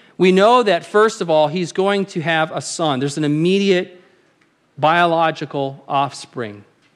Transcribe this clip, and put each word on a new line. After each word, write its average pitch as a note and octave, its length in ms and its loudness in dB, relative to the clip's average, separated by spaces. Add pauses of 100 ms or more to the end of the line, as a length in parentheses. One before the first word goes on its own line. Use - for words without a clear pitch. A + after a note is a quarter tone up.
(180)
We F#3 140 4
know A3 300 4
that, F3 220 0
first G#3+ 360 2
of F3 100 -4
all, D3+ 180 4
he's E3 240 -4
going G3 340 -2
to F#3 140 -8
have D#3+ 320 -2
a D#3 80 -8
son. D3 380 -4
There's C#3 180 -4
an D3+ 80 -2
immediate F3+ 800 0 (760)
biological D#3 1120 0
offspring. B2 760 -6 (320)